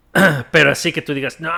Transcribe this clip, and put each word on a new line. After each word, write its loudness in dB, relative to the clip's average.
<clears throat> 0
Pero 4
así -2
que -6
tú -4
digas, -8
"No, -6